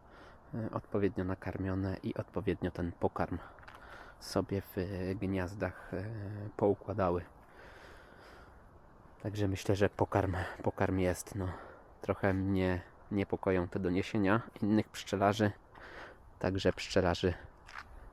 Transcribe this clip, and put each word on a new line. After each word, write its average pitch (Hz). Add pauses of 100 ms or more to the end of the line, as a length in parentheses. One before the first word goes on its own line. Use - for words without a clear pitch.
(540)
e, 110
odpowiednio 98
nakarmione 95
i 117
odpowiednio 90
ten 87
pokarm 90 (800)
sobie 98 (140)
w - (440)
gniazdach, 95
e, 92 (520)
poukładały. 95 (2000)
Także 104
myślę, 95
że 98
pokarm, 95 (260)
pokarm 95
jest. 90
No, 92 (520)
trochę 98
mnie 92 (280)
niepokoją 92
te -
doniesienia 98 (200)
innych 107
pszczelarzy. 101 (880)
Także 92
pszczelarzy, 90 (800)